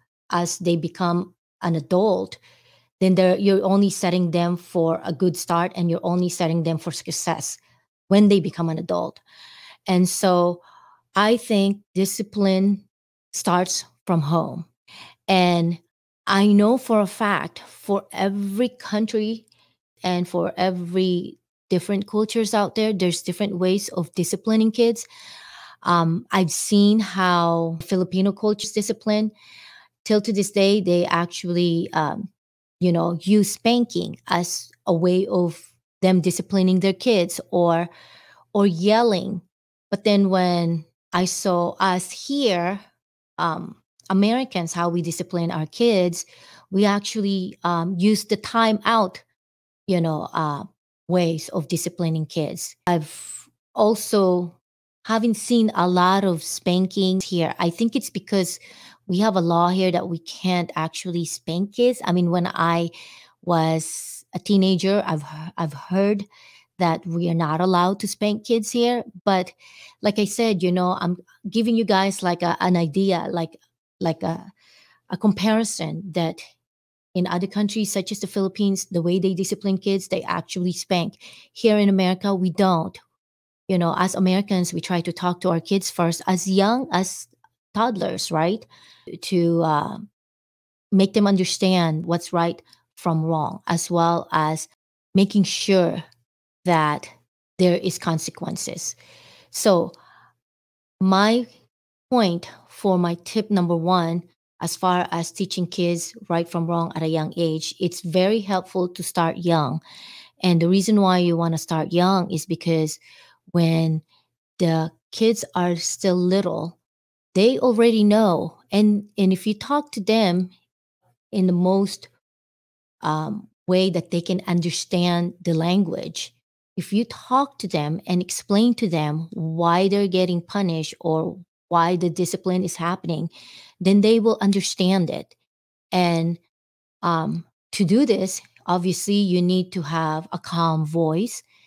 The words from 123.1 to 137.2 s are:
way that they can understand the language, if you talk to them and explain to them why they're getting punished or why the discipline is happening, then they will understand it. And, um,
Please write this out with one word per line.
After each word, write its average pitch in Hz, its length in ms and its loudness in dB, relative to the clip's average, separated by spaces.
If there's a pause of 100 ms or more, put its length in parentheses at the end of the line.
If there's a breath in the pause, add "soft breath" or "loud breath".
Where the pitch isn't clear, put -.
way 185 220 4
that 170 200 -4
they 170 100 -2
can 180 260 -4
understand 175 920 -2
the 170 140 -2
language, 165 800 -2 (420)
if - 160 -8
you 214 120 0
talk 269 540 -2
to 196 100 -8
them 151 380 -2
and 180 160 0
explain 214 520 2
to 226 140 -2
them 156 440 -2
why 170 560 2
they're 202 200 2
getting 180 320 0
punished 170 600 -4
or 160 380 -2 (300)
why 170 280 2
the 175 140 0
discipline 180 540 -2
is 170 120 -6
happening, 170 520 -4 (520 loud breath)
then 196 200 6
they 220 200 6
will 220 200 2
understand 190 680 0
it. - 240 -10 (580)
And, 170 460 0 (640)
um, 165 420 -2 (280)